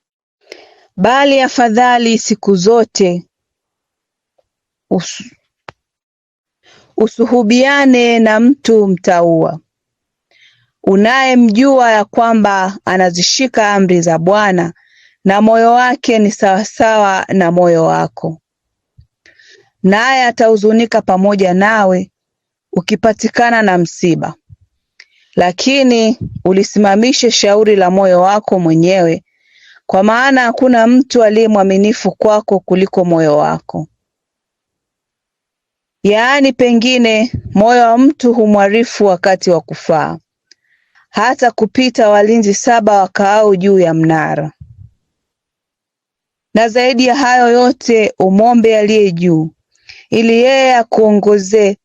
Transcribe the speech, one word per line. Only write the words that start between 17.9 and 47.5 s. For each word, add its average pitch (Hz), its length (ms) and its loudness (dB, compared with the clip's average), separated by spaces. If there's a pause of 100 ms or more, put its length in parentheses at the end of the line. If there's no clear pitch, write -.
Naye 240 420 0
atahuzunika 226 760 0
pamoja 190 520 0
nawe 190 580 0 (640)
ukipatikana 226 880 -2
na 190 160 0
msiba, 160 560 -4 (1000)
lakini 233 840 0 (260)
ulisimamishe 208 840 0
shauri 214 440 0
la 185 160 2
moyo 185 300 2
wako 196 380 0
mwenyewe, 170 640 0 (600)
kwa 190 180 0
maana 254 380 0
hakuna 233 460 0
mtu 247 360 2
aliye 220 240 2
mwaminifu 202 680 0
kwako 214 440 -2
kuliko 185 460 -2
moyo 160 320 0
wako. 156 500 -6 (2250)
Yaani, 254 500 0
pengine 240 800 0 (220)
moyo 240 300 2
wa 233 140 2
mtu 254 360 2
humwarifu 214 720 0
wakati 190 440 -2
wa 165 120 0
kufaa, 160 560 -6 (920)
hata 240 420 -2
kupita 240 580 -2
walinzi 208 440 2
saba 214 480 0
wakaao 202 540 0
juu 190 240 2
ya 165 140 0
mnara. 156 580 -2 (2000)
Na 214 160 0
zaidi 247 360 0
ya 240 100 0
hayo 247 360 0